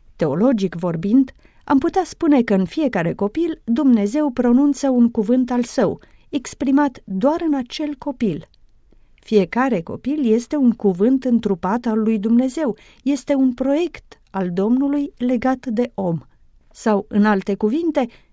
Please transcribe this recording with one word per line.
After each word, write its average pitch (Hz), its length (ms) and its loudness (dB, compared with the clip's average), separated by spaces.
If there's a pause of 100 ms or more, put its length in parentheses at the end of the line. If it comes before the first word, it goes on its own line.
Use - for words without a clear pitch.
(160)
Teologic 190 600 0
vorbind, 185 560 0 (320)
am 285 140 2
putea 339 280 0
spune 294 360 2
că 233 120 0
în 190 120 2
fiecare 185 480 -2
copil 311 500 -4
Dumnezeu 240 680 2
pronunță 262 600 2
un 240 200 4
cuvânt 240 420 0
al 247 120 0
său, 196 360 -2 (300)
exprimat 269 760 -2
doar 262 440 -2
în 302 60 2
acel 285 440 -6
copil. 214 500 -4 (640)
Fiecare 220 680 0
copil 254 520 -2
este 240 220 -2
un 262 160 4
cuvânt 208 520 2
întrupat 220 640 0
al 220 140 0
lui 220 200 0
Dumnezeu, 247 580 0 (260)
este 285 320 -2
un 262 180 2
proiect 277 600 -4 (180)
al 190 220 -4
Domnului 269 640 0
legat 254 480 -2
de 247 280 -2
om. 175 240 -2 (540)
Sau, 208 360 -2
în 208 180 2
alte 202 300 0
cuvinte, 277 520 0 (260)